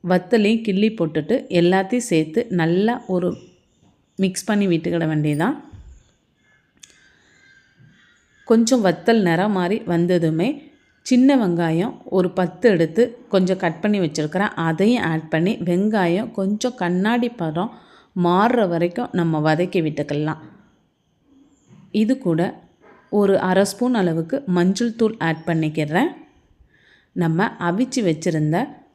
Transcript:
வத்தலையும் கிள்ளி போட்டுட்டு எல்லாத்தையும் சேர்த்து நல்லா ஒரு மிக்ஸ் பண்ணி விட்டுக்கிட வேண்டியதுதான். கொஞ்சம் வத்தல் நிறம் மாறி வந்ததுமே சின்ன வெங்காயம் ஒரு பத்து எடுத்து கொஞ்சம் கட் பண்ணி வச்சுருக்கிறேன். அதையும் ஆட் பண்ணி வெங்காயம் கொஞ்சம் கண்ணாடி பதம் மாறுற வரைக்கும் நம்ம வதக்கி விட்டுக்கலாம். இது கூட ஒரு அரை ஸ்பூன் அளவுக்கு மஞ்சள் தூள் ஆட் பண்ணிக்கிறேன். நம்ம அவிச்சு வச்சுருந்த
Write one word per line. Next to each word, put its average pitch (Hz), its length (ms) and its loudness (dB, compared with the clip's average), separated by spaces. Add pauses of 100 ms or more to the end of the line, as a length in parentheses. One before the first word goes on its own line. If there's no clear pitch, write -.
வத்தலையும் 208 580 2
கிள்ளி 208 220 2 (100)
போட்டுட்டு 160 360 -2 (240)
எல்லாத்தையும் 190 500 2
சேர்த்து 160 320 0 (180)
நல்லா 185 340 2 (200)
ஒரு 175 160 0 (960)
மிக்ஸ் 185 260 -4
பண்ணி 202 220 2
விட்டுக்கிட 165 380 0
வேண்டியதுதான். 151 480 0 (3000)
கொஞ்சம் 226 340 4
வத்தல் 208 420 2
நிறம் 180 300 2
மாறி 180 220 0 (120)
வந்ததுமே 170 560 2 (640)
சின்ன 262 320 6
வெங்காயம் 170 520 0 (260)
ஒரு 180 200 0
பத்து 185 360 2
எடுத்து 170 300 2 (300)
கொஞ்சம் 185 300 2
கட் 160 180 -4
பண்ணி 208 220 0
வச்சுருக்கிறேன். 156 500 -4 (120)
அதையும் 196 440 2
ஆட் 160 240 -4
பண்ணி 175 200 0 (160)
வெங்காயம் 196 680 0
கொஞ்சம் 208 440 -4
கண்ணாடி 214 480 0 (120)
பதம் 165 320 -4 (520)
மாறுற 202 480 2
வரைக்கும் 175 360 -2 (100)
நம்ம 160 280 0
வதக்கி 175 400 0
விட்டுக்கலாம். 151 520 -4 (1600)
இது 233 120 0 (120)
கூட 165 140 0 (760)
ஒரு 196 180 4 (120)
அரை 185 220 2
ஸ்பூன் 247 300 -2
அளவுக்கு 165 380 -2 (180)
மஞ்சள் 190 420 0
தூள் 220 160 0 (140)
ஆட் 160 180 -2
பண்ணிக்கிறேன். 160 640 -2 (1120)
நம்ம 165 240 0 (220)
அவிச்சு 247 400 -2
வச்சுருந்த 156 500 0 (380)